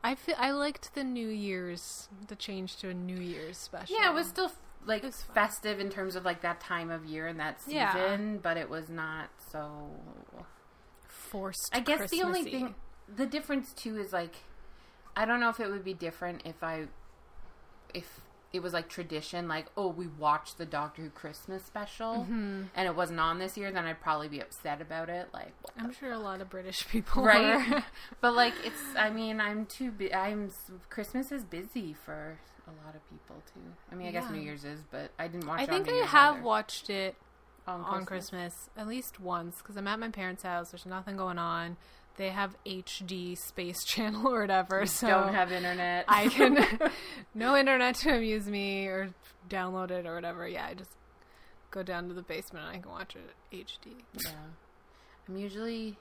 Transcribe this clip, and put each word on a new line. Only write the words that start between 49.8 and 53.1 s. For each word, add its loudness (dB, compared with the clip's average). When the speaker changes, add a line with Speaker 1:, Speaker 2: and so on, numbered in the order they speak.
Speaker 1:
it -2
or -6
whatever. -4
Yeah, -4
I -6
just -14
go -6
down -4
to -8
the -8
basement -8
and -10
I -10
can -14
watch -12